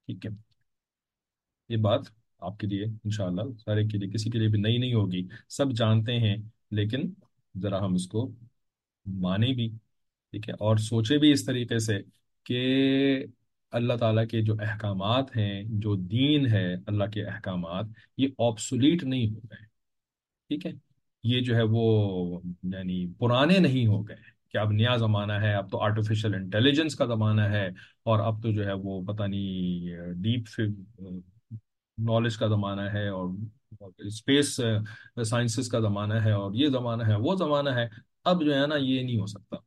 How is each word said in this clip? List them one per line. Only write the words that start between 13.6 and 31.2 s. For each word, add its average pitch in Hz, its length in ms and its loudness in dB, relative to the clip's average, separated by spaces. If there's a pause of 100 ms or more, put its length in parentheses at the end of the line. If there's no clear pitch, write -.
अल्लाह 120 240 0
ताला 113 280 4
के 113 180 0
जो 107 140 2
अहकामात 107 800 -2
हैं, 104 440 -2
जो 104 160 0
दीन 131 500 2
है 98 180 2 (200)
अल्लाह 101 240 0
के 104 140 -6
अहकामात, 90 680 -6 (260)
ये 135 220 0
obsolete 123 640 2
नहीं 127 260 0
हो 107 140 -8
गए। - 200 -20 (880)
ठीक 151 160 -6
है, - 60 -6 (520)
ये 123 160 2
जो 123 140 0
है 117 100 4
वो 101 800 2 (240)
यानी 92 400 -4 (140)
पुराने 139 380 4
नहीं 131 280 4
हो 107 160 4
गए - 140 -10 (360)
कि 113 60 -2
अब 104 140 2
नया 120 240 4
ज़माना 104 440 0
है, 107 160 2
अब 98 140 -4
तो - 80 -4
artificial 107 560 0
intelligence 127 600 2
का 135 120 0
ज़माना 107 420 2
है 98 260 -2 (320)
और 110 140 4
अब 110 220 -2
तो 113 100 0
जो 104 120 0
है 98 120 -2
वो 95 280 -6
पता 104 220 -4
नहीं 90 960 -4
deep 113 240 0
फि-, 95 760 -8 (760)